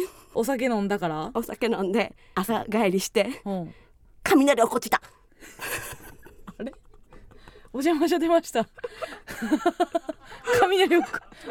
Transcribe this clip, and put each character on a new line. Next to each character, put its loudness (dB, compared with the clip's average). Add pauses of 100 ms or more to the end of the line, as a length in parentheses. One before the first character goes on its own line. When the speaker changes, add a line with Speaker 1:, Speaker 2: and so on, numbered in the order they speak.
(340)
Speaker 1:
お 0
酒 0
飲 0
ん -2
だ 0
か -2
ら？ -4
Speaker 2:
お -2
酒 -4
飲 0
ん -2
で、 0 (200)
朝 -2
帰 2
り 2
し -6
て、 0
Speaker 1:
う -4
ん。 -8 (480)
Speaker 2:
雷 6
落 4
っ -4
こ -4
ち -6
た。 0 (1600)
Speaker 1:
あ -10
れ？ -10 (1000)
お -8
邪 2
魔 2
女 2
出 0
ま 4
し -14
た。 0
<laughs> -4
雷 4
落 2
っ -14
こ-、 -6 (320)